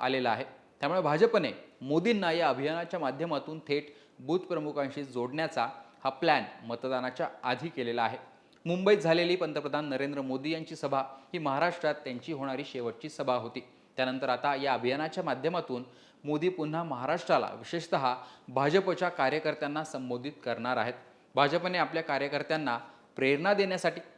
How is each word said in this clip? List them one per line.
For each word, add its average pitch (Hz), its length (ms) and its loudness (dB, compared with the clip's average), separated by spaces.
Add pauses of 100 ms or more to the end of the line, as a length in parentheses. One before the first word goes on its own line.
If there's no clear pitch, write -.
आलेलं 127 300 2
आहे. 113 140 0 (360)
त्यामुळे 165 200 2
भाजपने 165 500 4 (300)
मोदींना 170 520 2
या 165 160 4
अभियानाच्या 160 520 -2
माध्यमातून 160 580 -4
थेट 147 360 -4 (240)
बूथ 147 200 0
प्रमुखांशी 147 680 -4
जोडण्याचा 123 640 -2 (360)
हा 135 60 2
प्लॅन 147 320 4 (220)
मतदानाच्या 127 640 -2 (140)
आधी 127 260 -2
केलेला 120 340 -2
आहे. - 360 -4 (280)
मुंबईत 190 320 4
झालेली 170 380 4
पंतप्रधान 151 520 -2
नरेंद्र 139 320 -2
मोदी 131 300 -4
यांची 160 260 -6
सभा 135 240 0
ही - 380 -8
महाराष्ट्रात 151 560 2
त्यांची 131 380 -8
होणारी 135 320 -4
शेवटची 120 440 -6
सभा 131 260 0
होती. 117 260 -4 (360)
त्यानंतर 127 320 0
आता 127 260 2
या 135 200 2
अभियानाच्या 135 500 0
माध्यमातून 135 600 -2 (400)
मोदी 151 240 0
पुन्हा 160 340 -2
महाराष्ट्राला, 143 640 2
विशेषतः 131 680 -2 (340)
भाजपच्या 170 600 2
कार्यकर्त्यांना 151 760 0
संबोधित 127 480 -6 (120)
करणार 120 320 -2
आहेत. 120 180 0 (400)
भाजपने 170 440 4
आपल्या 160 240 0
कार्यकर्त्यांना 143 760 0 (380)
प्रेरणा 143 380 4
देण्यासाठी 185 460 0 (180)